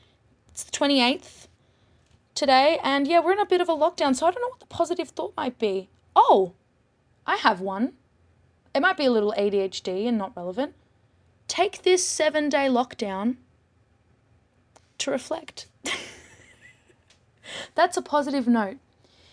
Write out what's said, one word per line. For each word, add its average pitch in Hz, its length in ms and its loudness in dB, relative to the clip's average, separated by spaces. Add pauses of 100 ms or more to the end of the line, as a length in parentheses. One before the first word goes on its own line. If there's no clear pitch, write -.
(480)
It's - 160 -14
the - 80 -20
twenty-eighth 277 760 0 (840)
today, 277 480 4
and 277 280 0
yeah, 339 100 6
we're 330 140 2
in 403 60 -2
a 403 60 0
bit 370 140 2
of 349 80 0
a 330 80 0
lockdown, 302 400 0
so 294 100 -2
I 349 60 4
don't 480 100 -4
know 494 80 -4
what 508 120 -18
the - 60 -20
positive 339 420 -4
thought 339 260 -10
might 254 240 -6
be. 190 300 -4 (260)
Oh, 190 380 4 (720)
I 359 100 -2
have 226 240 2
one. 196 340 -4 (800)
It 277 80 0
might 370 160 2
be 294 80 0
a 254 60 4
little 208 240 0
A 202 140 0
D 202 100 0
H 190 220 -4
D 196 260 -4
and 233 100 0
not 190 180 -6
relevant. 185 380 -8 (720)
Take - 360 -4
this 370 240 4
seven-day 294 600 0
lockdown 240 680 -2 (1600)
to - 140 -6
reflect. 311 560 -8 (160)
<laughs> - 1900 -16
That's 349 220 2
a - 40 -6
positive 277 460 -2
note. 226 300 0 (560)